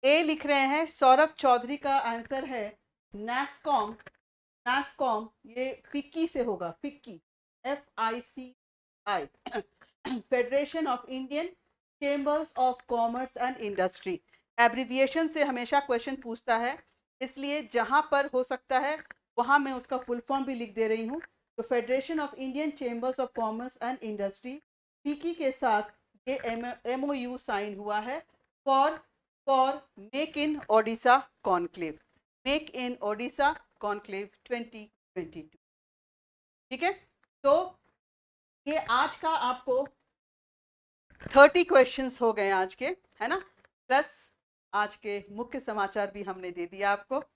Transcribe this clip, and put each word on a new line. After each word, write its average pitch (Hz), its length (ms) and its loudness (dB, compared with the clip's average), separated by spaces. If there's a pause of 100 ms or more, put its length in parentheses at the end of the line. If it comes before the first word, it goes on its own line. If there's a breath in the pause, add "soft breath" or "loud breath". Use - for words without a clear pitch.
ए 294 200 6
लिख 311 240 -2
रहे 277 220 4
हैं, 311 220 0
सौरभ 285 480 6
चौधरी 247 380 2
का 277 220 -2
आंसर 233 460 -4
है 247 200 -6 (500)
NASCOM, 240 760 -2 (760)
NASCOM, 247 640 -2 (180)
ये 247 360 -6 (100)
फिक्की 320 360 -2
से 262 160 -4
होगा, 180 260 -2 (120)
फिक्की, 247 380 -10 (440)
एफ़ 285 200 -6 (140)
आई 226 220 -2
सी 254 340 -16 (520)
आई, 196 200 -2 (200)
<clears throat> - 760 -10 (100)
Federation 277 640 0
of 247 140 -10
Indian 262 400 -6 (540)
Chambers 294 500 0 (120)
of 247 220 0
Commerce 240 600 -2
and 254 220 -6
Industry। 185 480 -2 (420 soft breath)
Abbreviation 262 680 2
से 311 160 0
हमेशा 254 360 0
question 269 440 -2
पूछता 233 320 -2
है, 240 200 -2 (440)
इसलिए 277 420 -6 (120)
जहां 240 280 4 (100)
पर 285 220 2
हो 254 80 2
सकता 254 380 -2
है 294 180 -2 (400)
वहां 262 220 6
मैं 269 120 -4
उसका 254 260 -6
full 240 300 -4
form 269 160 0
भी 262 100 -4
लिख 226 200 -8
दे 220 140 0
रही 226 180 0
हूँ। 285 140 -6 (380)
तो 226 40 -6
Federation 254 640 -2
of 277 100 -12 (120)
Indian 294 340 -4
Chambers 254 420 -2
of 247 160 -10
Commerce 226 380 -6 (100)
and 254 220 -8
Industry, 208 480 -6 (460)
फिक्की 294 300 -4
के 285 180 0
साथ 214 380 0 (360)
ये 269 120 -2 (540)
एम 262 180 -2
ओ - 20 0
यू 254 260 -6
sign 208 400 -4
हुआ 208 220 -2
है 262 220 -6 (440)
for, 277 320 4 (480)
for 269 360 4 (300)
Make 302 240 -4
in 302 180 0 (140)
Odisha 226 540 4 (220)
Conclave, 175 540 -2 (480)
Make 302 280 0
in 247 220 -6 (120)
Odisha 247 460 0 (260)
Conclave 202 500 -6 (140)
twenty 233 400 -8 (300)
twenty-two। 160 440 -12 (1120)
ठीक 262 120 -6
है, 370 100 0 (520)
तो 320 340 4 (880)
ये 311 120 -2 (120)
आज 285 260 2
का 320 140 -2
आपको 254 560 -2 (1500)
थर्टी 294 280 10
क्वेश्चंस 262 580 4
हो 226 100 4
गए 202 200 0
आज 190 220 0
के, 330 220 -6 (240)
है 226 80 -4
ना? 349 100 0 (520)
प्लस - 260 2 (560)
आज 208 240 -2
के 202 340 -8
मुख्य 233 300 -8
समाचार 208 500 -2
भी 202 120 -12
हमने 185 280 -8
दे 175 160 -8
दिया 196 260 -2
आपको। 233 280 -4 (160)